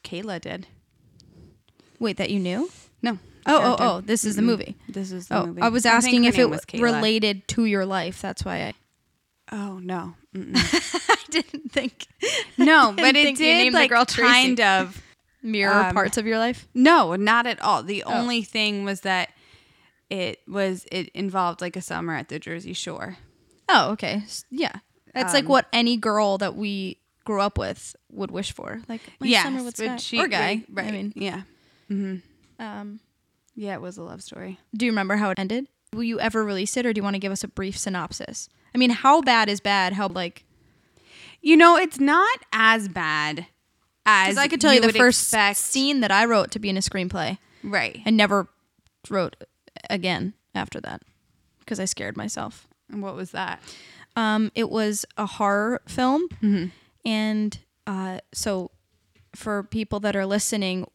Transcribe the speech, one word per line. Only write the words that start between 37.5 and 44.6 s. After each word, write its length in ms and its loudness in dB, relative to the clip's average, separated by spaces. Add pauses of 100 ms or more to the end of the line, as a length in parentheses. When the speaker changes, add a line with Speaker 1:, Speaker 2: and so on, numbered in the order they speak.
Speaker 2:
synopsis? 720 -8 (240)
I 40 -4
mean, 140 4
how 300 6
bad 280 4
is 100 -2
bad? 340 0
How, 140 -2
like, 360 -8 (960)
Speaker 1:
You 140 6
know, 220 10
it's 220 0
not 400 4 (120)
as 380 4
bad 560 -4 (600)
as 300 6
Speaker 2:
'Cause 20 -2
I 100 4
could 120 -2
tell 140 6